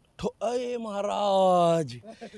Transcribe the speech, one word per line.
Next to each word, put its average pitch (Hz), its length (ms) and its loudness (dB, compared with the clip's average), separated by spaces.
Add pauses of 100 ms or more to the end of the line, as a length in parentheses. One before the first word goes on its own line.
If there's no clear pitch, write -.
(180)
ठो-, - 240 -6
अरे 247 360 -4
महाराज, 190 1200 2 (380)